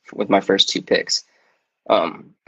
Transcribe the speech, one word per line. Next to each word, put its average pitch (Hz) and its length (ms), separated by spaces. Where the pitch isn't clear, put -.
with 104 160
my 101 120
first 98 280
two - 140
picks. - 400
Um, 85 460